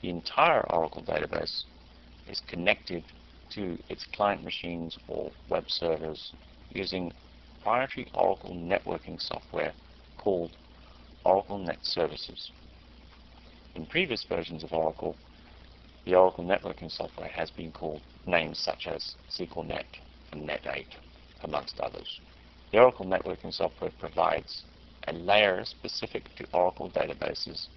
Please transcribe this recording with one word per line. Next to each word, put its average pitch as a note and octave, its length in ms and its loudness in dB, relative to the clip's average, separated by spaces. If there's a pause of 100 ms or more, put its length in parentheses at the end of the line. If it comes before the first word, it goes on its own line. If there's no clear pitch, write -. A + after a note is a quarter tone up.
The - 80 -4
entire C3 600 4
Oracle D#2 320 2
database D#2 640 -2 (600)
is - 220 -8
connected F2+ 560 -2 (460)
to F#2 280 -4 (120)
its - 240 -6
client G2+ 280 2
machines E2+ 640 -6
or D#2 240 -4 (200)
web F2 180 2
servers D#2 640 -2 (400)
using F#2 400 -2 (500)
proprietary B2 520 0
Oracle F#2 400 2
networking E2+ 680 -2
software - 540 -4 (420)
called F2 360 0 (720)
Oracle G2+ 340 4
Net F2 240 -4
Services. - 680 -2 (1200)
In D#2+ 120 -8
previous D#3 360 0
versions E2+ 400 -4
of D2+ 100 -6
Oracle, D#2+ 440 0 (880)
the F#2 100 4
Oracle F#2 300 8
networking F2 480 -2
software - 360 -6
has D#2+ 220 -4
been E2 220 -10
called D2+ 300 -8 (220)
names E2 320 2
such - 300 -4
as - 300 -8 (100)
S - 120 -12
Q F2+ 180 -4
L E2 80 -4
net D2+ 220 -6 (440)
and D2+ 160 -8
Net D2 260 -4
eight, C2+ 140 -8 (560)
amongst D2 380 -6
others. - 400 -6 (500)
The G#2 80 6
Oracle A#2+ 260 8
networking F#2 480 -2
software - 460 -2
provides E2 640 0 (460)
a - 40 -4
layer F#2 520 4
specific - 600 -6 (120)
to - 160 -10
Oracle F2+ 360 2
databases D#2 800 -4 (100)